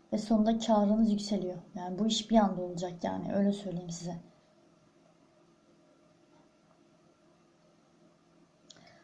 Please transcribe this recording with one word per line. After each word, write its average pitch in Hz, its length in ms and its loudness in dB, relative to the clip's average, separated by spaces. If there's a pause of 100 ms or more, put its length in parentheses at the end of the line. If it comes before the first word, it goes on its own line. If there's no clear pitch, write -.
(140)
Ve 214 40 0
sonunda 220 420 2
karınız 208 520 4
yükseliyor. 185 460 -2 (180)
Yani 180 240 -6
bu 220 80 0
iş - 240 -2
bir 226 40 6
anda 190 260 4
olacak 180 420 -8
yani, 185 300 -4
öyle 202 200 2
söyleyeyim 175 360 -8
size. 170 260 -8 (4000)